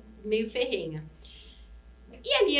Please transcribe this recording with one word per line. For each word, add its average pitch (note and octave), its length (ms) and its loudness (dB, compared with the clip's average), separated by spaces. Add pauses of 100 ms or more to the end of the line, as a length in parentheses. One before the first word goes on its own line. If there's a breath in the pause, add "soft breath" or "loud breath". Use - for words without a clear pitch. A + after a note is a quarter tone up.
(240)
meio G#3+ 260 0
ferrenha." F3 560 -2 (1160 loud breath)
E C#5 120 0
ali, D4+ 240 6